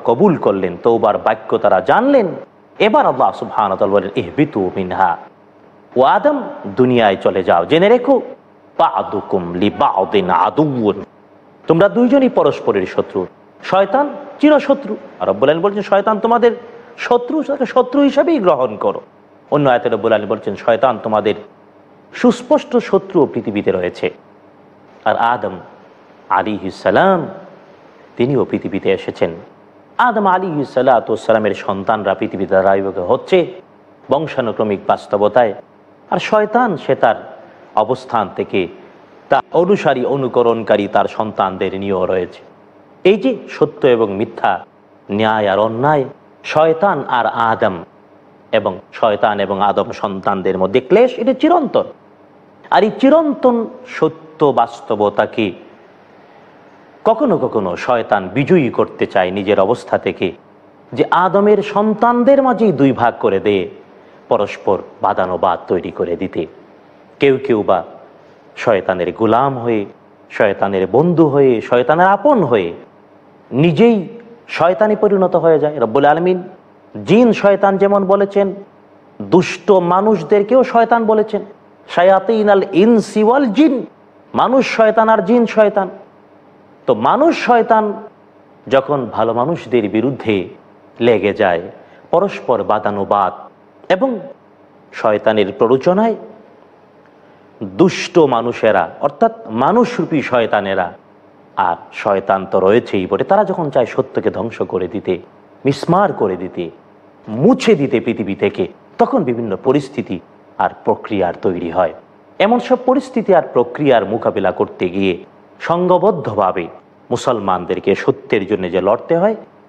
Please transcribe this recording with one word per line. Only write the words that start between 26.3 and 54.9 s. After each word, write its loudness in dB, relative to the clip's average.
সালাম, 2
তিনিও 0
পৃথিবীতে -4
এসেছেন। -4
আদম 0
আলাইহিস -2
সালাতু 2
ওয়াস -6
সালামের 2
সন্তানরা -2
পৃথিবীতে -4
ধারাবাহিক 2
হচ্ছে -2
বংশানুক্রমিক -4
বাস্তবতায়। 0
আর -2
শয়তান, 0
সে -2
তার 2
অবস্থান -2
থেকে -4
তার 2
অনুসারী, 0
অনুকরণকারী 0
তার 0
সন্তানদের -4
নিয়েও -2
রয়েছে। -4
এই 4
যে -2
সত্য -2
এবং 2
মিথ্যা, -4
ন্যায় 0
আর 2
অন্যায়, 0
শয়তান 0
আর -2
আদম -2
এবং -2
শয়তান 0
এবং -2
আদম 0
সন্তানদের -4
মধ্যে 0
ক্লেশ, 2
এটা 0
চিরন্তন। 0
আর 4
এই 0
চিরন্তন 2
সত্য -4
বাস্তবতাকে 0